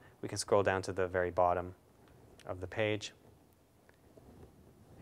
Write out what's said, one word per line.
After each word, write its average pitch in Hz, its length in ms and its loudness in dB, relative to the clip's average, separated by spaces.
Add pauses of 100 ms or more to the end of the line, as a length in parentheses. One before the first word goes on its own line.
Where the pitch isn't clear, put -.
(220)
we 123 60 -8
can 104 100 -6
scroll 101 240 4
down 95 200 2
to 98 100 -6
the 92 160 0
very 90 220 0
bottom 87 440 2 (720)
of 95 140 -8
the 92 60 -8
page 107 480 -4 (1900)